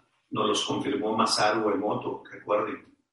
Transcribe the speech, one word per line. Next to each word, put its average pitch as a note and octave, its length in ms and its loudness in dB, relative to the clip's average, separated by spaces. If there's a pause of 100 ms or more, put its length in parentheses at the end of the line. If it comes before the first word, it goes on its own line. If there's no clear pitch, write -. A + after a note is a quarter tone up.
(300)
nos G#2+ 180 0
los G#2 160 2
confirmó G#2+ 520 -2
Masaru G#2+ 540 2
Emoto, G2 600 -2
recuerden. - 600 -4 (200)